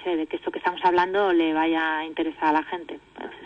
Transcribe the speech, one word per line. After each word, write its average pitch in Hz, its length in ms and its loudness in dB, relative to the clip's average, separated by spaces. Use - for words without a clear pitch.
sé, 175 140 0
de 156 100 -2
que - 100 -4
esto - 140 -8
que - 80 -6
estamos - 260 -2
hablando 180 480 4
le 165 200 4
vaya 160 460 0
a 156 60 -4
interesar 160 440 -4
a 151 40 4
la 156 120 2
gente. - 340 -10
Pues - 160 -12